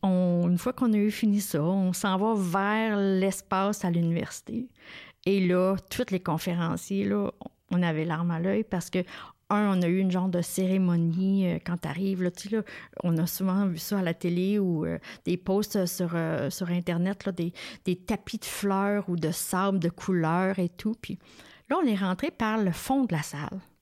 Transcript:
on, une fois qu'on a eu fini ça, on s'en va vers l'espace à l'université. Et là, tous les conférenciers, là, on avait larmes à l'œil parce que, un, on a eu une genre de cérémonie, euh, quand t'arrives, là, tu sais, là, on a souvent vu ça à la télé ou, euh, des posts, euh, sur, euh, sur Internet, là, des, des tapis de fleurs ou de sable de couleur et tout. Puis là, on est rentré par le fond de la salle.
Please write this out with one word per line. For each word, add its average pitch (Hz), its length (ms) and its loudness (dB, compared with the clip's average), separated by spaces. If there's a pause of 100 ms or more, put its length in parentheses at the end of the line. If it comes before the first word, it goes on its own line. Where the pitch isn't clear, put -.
on, 180 460 4
une 175 100 4
fois 247 140 -2
qu'on 240 200 2
a 214 40 4
eu 208 140 4
fini 208 300 2
ça, 165 220 -2
on 185 300 2
s'en 190 260 0
va 220 180 2
vers 202 640 0
l'espace 196 840 0
à 180 60 2
l'université. 170 800 -2 (560)
Et 190 220 2
là, 185 300 4 (140)
tous - 200 -4
les 185 100 -2
conférenciers, 170 840 -2
là, 202 260 0 (400)
on 180 120 2
avait 160 220 0
larmes 170 260 -2
à 165 100 -2
l'œil 196 240 0
parce - 260 -4
que, 185 100 -2 (480)
un, 208 300 2
on 180 40 2
a 175 40 2
eu 180 120 2
une 190 120 2
genre 185 180 0
de 175 140 0
cérémonie, 185 1040 2
euh, 165 160 -2
quand 170 120 -2
t'arrives, 180 460 -4
là, 175 100 0
tu 190 160 -14
sais, 220 80 -2
là, 220 60 0 (420)
on 170 120 2
a 160 120 2
souvent 190 380 0
vu 175 120 0
ça 196 220 -2
à - 20 0
la 170 120 0
télé 180 440 0
ou, 175 260 2
euh, 82 140 -2 (260)
des 175 120 0
posts, 196 400 0
euh, 185 100 2
sur, 175 280 -2
euh, 160 360 0
sur 175 200 -4
Internet, 175 560 -2
là, 196 60 -2
des, 175 200 -4 (320)
des 180 100 0
tapis 202 440 -6
de - 60 -10
fleurs 202 640 0
ou 180 80 0
de 160 140 0
sable 196 480 0
de 165 100 2
couleur 180 680 0
et 175 100 0
tout. 214 320 -4
Puis - 180 -10 (520)
là, 285 100 2
on 330 60 2
est 220 100 4
rentré 190 360 0
par 220 260 0
le 196 140 2
fond 269 320 0
de 214 100 -2
la 151 80 0
salle. 147 380 -8 (220)